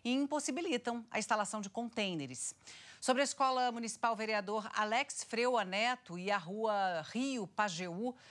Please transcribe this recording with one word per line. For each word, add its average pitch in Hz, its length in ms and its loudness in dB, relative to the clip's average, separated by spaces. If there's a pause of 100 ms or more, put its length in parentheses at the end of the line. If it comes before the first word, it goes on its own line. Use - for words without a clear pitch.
e 240 80 0
impossibilitam 277 960 0
a - 100 -2
instalação 214 420 0
de 196 80 -6
contêineres. 185 840 -2 (460)
Sobre 262 220 4
a - 20 6
Escola 254 480 2
Municipal 233 420 0
Vereador 214 600 0
Alex 220 480 0
Freua 233 400 2
Neto 196 560 0
e 190 100 -2
a 202 80 4
Rua 190 760 0
Rio 247 340 0
Pajeú, 185 680 -2 (180)